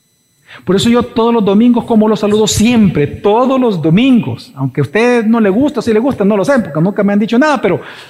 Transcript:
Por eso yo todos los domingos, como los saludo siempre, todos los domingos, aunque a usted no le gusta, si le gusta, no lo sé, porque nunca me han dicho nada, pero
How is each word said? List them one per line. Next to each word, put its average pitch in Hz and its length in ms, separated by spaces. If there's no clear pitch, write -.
Por 185 120
eso 233 140
yo 240 120
todos 233 320
los 226 100
domingos, 220 420
como 214 220
los 214 120
saludo 208 260
siempre, 208 600
todos 220 520
los 214 220
domingos, 190 720
aunque 135 260
a - 20
usted 233 420
no 233 140
le 208 100
gusta, 240 320
si 233 100
le 214 80
gusta, 240 240
no 202 140
lo 190 80
sé, 269 140
porque 156 200
nunca 196 240
me 202 100
han 202 60
dicho 226 200
nada, 294 200
pero 175 220